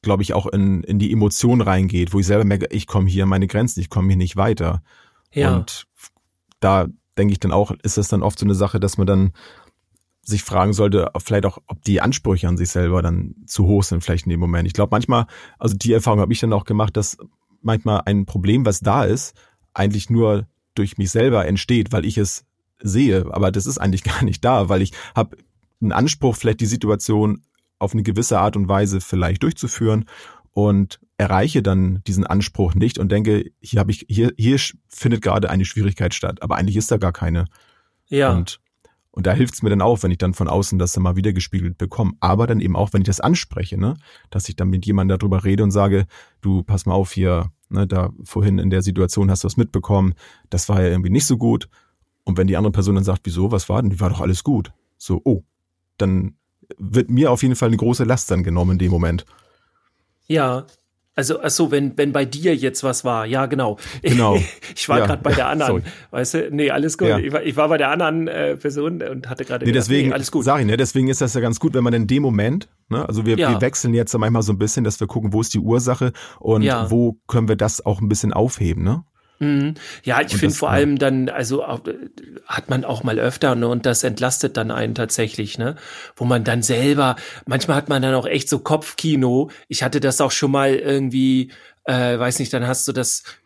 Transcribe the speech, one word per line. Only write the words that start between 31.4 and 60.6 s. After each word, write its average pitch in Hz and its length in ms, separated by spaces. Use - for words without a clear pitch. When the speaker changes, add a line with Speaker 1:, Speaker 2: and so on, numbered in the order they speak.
Speaker 1:
dann 95 440
diesen 98 200
Anspruch 95 480
nicht 107 240
und 92 120
denke, 104 400
hier 113 200
hab - 80
ich, - 200
hier, 113 280
hier 127 220
sch-, - 180
findet 117 340
gerade 98 260
eine 95 160
Schwierigkeit 95 480
statt, 92 300
aber - 140
eigentlich 98 200
ist 110 140
da 113 80
gar 95 140
keine. 85 340
Speaker 2:
Ja. 139 240
Speaker 1:
Und, 87 280
und 95 140
da 92 60
hilft's 123 300
mir 107 80
dann 101 120
auch, 110 200
wenn 92 80
ich 90 80
dann 90 160
von 87 140
außen 95 300
das 87 140
dann 95 100
mal 90 140
wiedergespiegelt 92 600
bekomme. 95 420
Aber 98 260
dann 110 140
eben 92 160
auch, 101 160
wenn 98 100
ich 95 40
das 101 140
anspreche, - 580
ne, 117 180
dass - 180
ich 98 80
dann 95 120
mit 92 180
jemandem 95 320
darüber 95 260
rede 98 180
und 101 80
sage, 98 360
„Du, 95 200
pass 95 240
mal 92 80
auf 95 180
hier, 87 380
ne, 98 160
da 92 240
vorhin 101 360
in 95 120
der 92 120
Situation 95 480
hast 87 140
du - 20
was 98 100
mitbekommen, 95 580
das - 180
war 98 140
ja 90 60
irgendwie 90 220
nicht 135 160
so 123 120
gut.“ 117 300
Und 92 120
wenn 95 100
die 95 100
andere 101 160
Person 98 240
dann 95 80
sagt, 95 200
„Wieso, 92 260
was - 180
war 104 140
denn? 107 80
Die 92 100
war 95 100
doch 80 100
alles 90 240
gut.“ 127 280
So, - 260
oh, 104 180
dann 95 360
wird 107 320
mir 127 220
auf 123 100
jeden 127 140
Fall 123 120
eine 113 100
große 120 260
Last 120 260
dann 90 140
genommen 87 280
in 90 60
dem 90 140
Moment. 85 340
Speaker 2:
Ja, 135 380